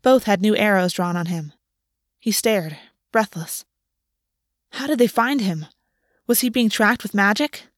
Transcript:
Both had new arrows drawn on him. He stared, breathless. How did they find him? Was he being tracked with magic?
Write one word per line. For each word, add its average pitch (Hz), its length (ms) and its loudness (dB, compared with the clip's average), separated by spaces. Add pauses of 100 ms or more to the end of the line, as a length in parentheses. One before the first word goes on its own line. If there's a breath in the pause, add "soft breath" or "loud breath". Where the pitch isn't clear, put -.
Both 254 220 4
had 202 160 2
new 214 160 2
arrows 190 360 2
drawn 175 240 -4
on 175 100 -4
him. 165 260 -8 (640)
He 226 120 -4
stared, 185 480 -2 (320)
breathless. - 540 -4 (1080)
How 269 140 -10
did 285 120 0
they 240 80 6
find 247 340 0
him? 165 260 -4 (600)
Was 233 140 0
he 247 80 0
being 226 220 0
tracked 226 320 0
with 202 120 -10
magic? 208 500 0 (140)